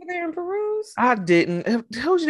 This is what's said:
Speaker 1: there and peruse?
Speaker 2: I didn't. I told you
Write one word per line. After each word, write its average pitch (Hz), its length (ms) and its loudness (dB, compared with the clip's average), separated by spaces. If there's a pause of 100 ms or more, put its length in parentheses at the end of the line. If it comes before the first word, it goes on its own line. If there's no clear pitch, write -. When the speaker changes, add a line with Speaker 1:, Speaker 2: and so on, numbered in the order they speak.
Speaker 1:
there 349 180 -4
and 320 100 -6
peruse? 415 600 -4
Speaker 2:
I 240 200 4
didn't. 175 520 2
I 226 140 0 (200)
told 349 200 2
you 311 80 0